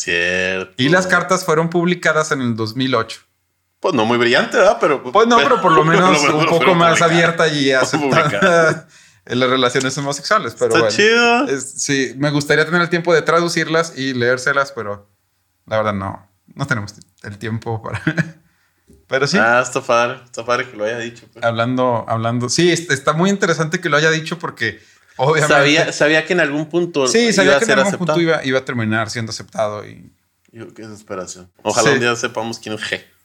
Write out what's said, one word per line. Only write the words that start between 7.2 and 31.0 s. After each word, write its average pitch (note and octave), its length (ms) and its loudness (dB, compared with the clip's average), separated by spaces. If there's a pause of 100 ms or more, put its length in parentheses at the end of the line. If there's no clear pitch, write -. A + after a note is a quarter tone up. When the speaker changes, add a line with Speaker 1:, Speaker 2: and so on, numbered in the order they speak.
Speaker 2:
y D3 220 -2
Speaker 1:
Fueron C3 140 2
Speaker 2:
aceptada D3 400 -2
Speaker 1:
publicadas. E3 640 2 (200)
Speaker 2:
<laughs> - 200 -20
en B2 120 -4
las B2+ 120 2
relaciones C3 480 0
homosexuales, C#3+ 600 -4
pero A#2 160 0
Speaker 1:
Está E3 60 4
Speaker 2:
bueno. G#2+ 160 2
Speaker 1:
chido. A#3+ 600 2
Speaker 2:
Es, - 260 -10
sí, C3+ 340 -2
me C#3+ 160 -2
gustaría D3 320 2
tener E3+ 160 0
el E3+ 80 0
tiempo E3+ 260 0
de D3 80 4
traducirlas E3 720 0
y C3+ 180 -4
leérselas, B2+ 580 0
pero G#2 360 -12 (580)
la A2 100 -4
verdad G#2+ 180 0
no, G2 340 -8 (280)
no C#3+ 100 -6
tenemos G#2 260 -4 (300)
el G2+ 160 -14
tiempo A2 420 -6
para, - 220 -10
<laughs> - 1040 -10
pero C3+ 200 0
sí. F3 120 0
Speaker 1:
Ah, A#2+ 240 4
está C3 180 -4
padre, B2 440 0
está - 200 -14
padre B2 240 -2
que A2+ 80 -20
lo G#2 80 -6
haya A#2 140 -4
dicho, A#2+ 340 -12
pues. A#2 120 -8
Speaker 2:
Hablando, A#2 640 0
hablando, A#2 400 -2
sí, E3+ 240 2
est-, E3 180 -2
está D3+ 220 -2
muy F3 180 2
interesante E3+ 500 -2
que F3 80 -4
lo D3 80 2
haya D#3+ 140 4
dicho D#3+ 280 -4
porque A#2 420 -6 (360)
obviamente D3+ 380 2
Speaker 1:
Sabía, D3 380 4
sabía D#3 340 2
que F#3+ 60 -2
en F3 80 2
algún D3+ 280 -2
punto E3+ 380 0
Speaker 2:
Sí, A3 200 2
Speaker 1:
iba A3 60 2
Speaker 2:
sabía F#3+ 240 4
Speaker 1:
a - 20 4
Speaker 2:
que A#3 60 0
en A3 40 -2
Speaker 1:
ser - 100 2
Speaker 2:
algún G3+ 200 2
punto E3 160 -2
Speaker 1:
aceptado. E3+ 60 0 (200)
Speaker 2:
iba, C#3 40 -8
iba C3 140 0
a C3 60 -8
terminar A2 460 -2
siendo A2+ 200 -8
aceptado G#2 560 -6
y - 240 -20 (420)
Speaker 1:
Yo, A2 220 -18
qué G#2+ 120 -20
desesperación. F#2 640 -14 (120)